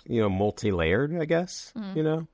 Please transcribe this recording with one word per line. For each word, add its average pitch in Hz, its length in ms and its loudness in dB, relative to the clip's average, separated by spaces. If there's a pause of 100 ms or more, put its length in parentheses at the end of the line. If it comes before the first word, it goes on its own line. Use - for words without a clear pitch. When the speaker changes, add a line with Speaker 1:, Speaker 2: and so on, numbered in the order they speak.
Speaker 1:
you 117 160 0
know, 101 80 4
multi-layered, 101 920 2
I 156 60 -2
guess, 165 500 -2
Speaker 2:
Mm. 196 200 -8
Speaker 1:
you 156 60 0
know? 160 320 -2